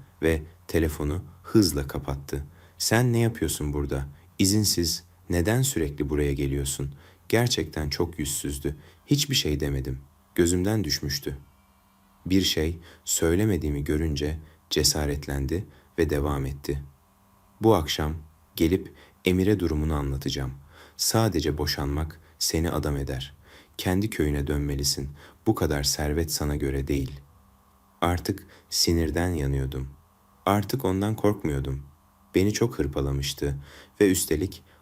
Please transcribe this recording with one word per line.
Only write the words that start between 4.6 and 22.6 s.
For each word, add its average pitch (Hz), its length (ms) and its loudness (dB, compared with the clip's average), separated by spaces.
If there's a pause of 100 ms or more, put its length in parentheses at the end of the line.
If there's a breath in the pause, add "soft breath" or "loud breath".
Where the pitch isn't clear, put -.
Neden 90 320 2
sürekli 73 480 -2
buraya 73 220 2
geliyorsun?" 69 600 -2 (340 loud breath)
Gerçekten 78 600 0
çok 80 300 -4
yüzsüzdü. 71 580 -4 (300 loud breath)
Hiçbir 143 280 0
şey 76 260 0
demedim. 67 380 -2 (360)
Gözümden 90 500 2
düşmüştü. 71 540 -4 (880)
Bir 92 160 4
şey 82 360 0 (260 loud breath)
söylemediğimi 82 800 0
görünce 76 540 -2 (320 loud breath)
cesaretlendi 71 960 0 (320 loud breath)
ve 78 120 2
devam 71 360 0
etti. 69 360 -6 (800)
"Bu 110 140 8
akşam 78 400 0 (420)
gelip 85 380 2 (300 loud breath)
Emir'e 92 360 4
durumunu 78 340 0
anlatacağım. 67 580 -2 (440 loud breath)
Sadece 82 600 2
boşanmak 73 600 -2 (180 soft breath)
seni 82 320 0